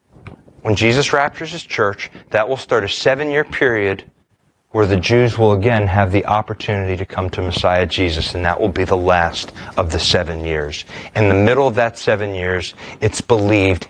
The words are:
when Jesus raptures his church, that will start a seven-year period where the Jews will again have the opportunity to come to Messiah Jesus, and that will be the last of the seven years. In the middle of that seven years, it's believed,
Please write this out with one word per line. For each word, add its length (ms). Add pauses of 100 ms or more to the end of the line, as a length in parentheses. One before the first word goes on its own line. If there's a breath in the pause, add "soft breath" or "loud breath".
(640)
when 120
Jesus 380
raptures 380
his 120
church, 460 (220 loud breath)
that 180
will 80
start 260
a 60
seven-year 540
period 640 (600)
where 180
the 100
Jews 400
will 140
again 340
have 260
the 140
opportunity 720
to 80
come 240
to 140
Messiah 420
Jesus, 480
and 100
that 160
will 100
be 140
the 140
last 560 (240 loud breath)
of 140
the 80
seven 440
years. 400 (320 loud breath)
In 140
the 60
middle 320
of 80
that 200
seven 380
years, 400 (260 loud breath)
it's 220
believed, 680